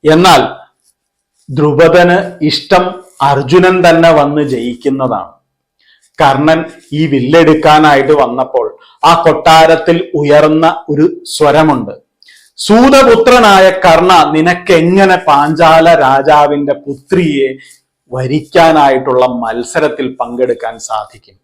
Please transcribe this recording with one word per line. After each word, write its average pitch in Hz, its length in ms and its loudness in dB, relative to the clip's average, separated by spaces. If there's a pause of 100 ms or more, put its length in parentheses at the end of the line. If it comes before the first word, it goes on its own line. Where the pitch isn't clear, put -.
(120)
എന്നാൽ 170 540 0 (840)
ദ്രുപദന് 160 960 0
ഇഷ്ടം - 580 -4 (180)
അർജുനൻ 170 680 0
തന്നെ 165 220 2
വന്ന് 147 300 0
ജയിക്കുന്നതാണ്. 123 920 -6 (880)
കർണൻ 151 440 0 (280)
ഈ 151 140 -2
വില്ലെടുക്കാനായിട്ട് 151 1040 2
വന്നപ്പോൾ 127 680 -2 (280)
ആ 165 180 2
കൊട്ടാരത്തിൽ 165 920 2
ഉയർന്ന 151 760 0
ഒരു 156 340 -2
സ്വരമുണ്ട്, 143 680 -2 (680)
"സൂതപുത്രനായ 233 1120 4
കർണ, 175 600 2
നിനക്കെങ്ങനെ 175 840 0
പാഞ്ചാല 160 800 2
രാജാവിന്റെ 143 760 0
പുത്രിയെ 139 840 -6 (540)
വരിക്കാനായിട്ടുള്ള 135 1120 0
മത്സരത്തിൽ 127 960 -6
പങ്കെടുക്കാൻ 120 600 -6
സാധിക്കും? 107 640 -12